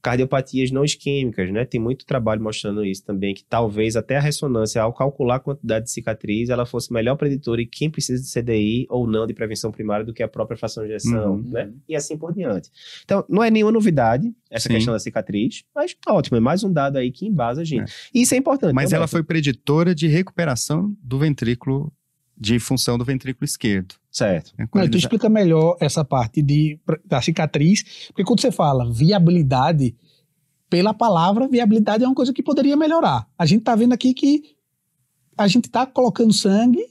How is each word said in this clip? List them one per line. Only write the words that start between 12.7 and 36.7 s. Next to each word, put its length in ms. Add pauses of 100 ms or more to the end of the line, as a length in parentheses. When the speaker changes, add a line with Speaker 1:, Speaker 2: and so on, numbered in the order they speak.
Speaker 1:
Então, 240
não 160
é 80
nenhuma 220
novidade 600 (160)
essa 200
Speaker 2:
Sim. 60
Speaker 1:
questão 180
da 80
cicatriz, 640 (100)
mas 180
tá 200
ótimo, 240
é 20
mais 240
um 80
dado 260
aí 140
que 160
embasa 320
a 60
gente. 260
Speaker 2:
É. 40 (200)
Speaker 1:
E 60
isso 120
é 40
importante, 360
Speaker 2:
Mas 180
Speaker 1:
né, 40
Speaker 2:
ela 80
Speaker 1:
Humberto? 80
Speaker 2:
foi 120
preditora 680
de 140
recuperação 960
do 160
ventrículo, 720 (500)
de 160
função 400
do 60
ventrículo 400
esquerdo. 520 (140)
Speaker 1:
Certo. 480
Speaker 2:
É, 80
quando 200
Speaker 3:
Não, 40
tu 60
Speaker 2:
eles 80
Speaker 3:
explica 260
melhor 500
essa 260
parte 360
de, 380 (260)
da 160
cicatriz, 840
porque 160
quando 180
você 100
fala 400
viabilidade, 1000 (760)
pela 240
palavra, 540
viabilidade 560
é 40
uma 80
coisa 180
que 80
poderia 360
melhorar. 500 (100)
A 80
gente 160
tá 140
vendo 180
aqui 200
que 280 (960)
a 100
gente 220
tá 160
colocando 480
sangue 580